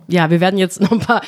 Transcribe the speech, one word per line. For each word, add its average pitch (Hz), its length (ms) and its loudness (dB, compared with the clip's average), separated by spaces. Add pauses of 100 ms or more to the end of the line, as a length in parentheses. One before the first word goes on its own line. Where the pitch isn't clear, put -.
Ja, 170 200 0
wir 170 120 2
werden 190 180 0
jetzt 185 220 -2
noch 190 100 2
ein 226 80 2
paar 208 280 0